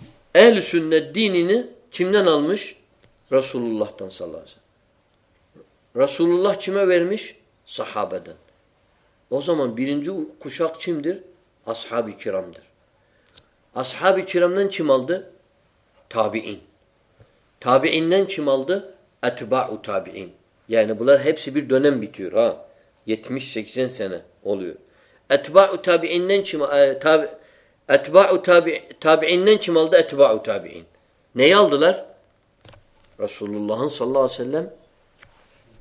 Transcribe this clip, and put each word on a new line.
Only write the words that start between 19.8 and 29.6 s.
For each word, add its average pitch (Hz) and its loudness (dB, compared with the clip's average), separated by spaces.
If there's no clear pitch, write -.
tabi'in. 92 -8
Yani 110 0
bunlar 135 4
hepsi 147 -2
bir 135 -4
dönem 131 2
bitiyor 95 -12
ha. 110 0
Yetmiş 123 -8
seksen 123 -6
sene 98 -8
oluyor. 92 -6
Etba'u 180 4
tabi'inden 175 0
kim, 160 -6
e, 139 2
tabi-, 156 2
etba'u 170 4
tabi-, 165 2
tabi'inden 175 2
kim 175 0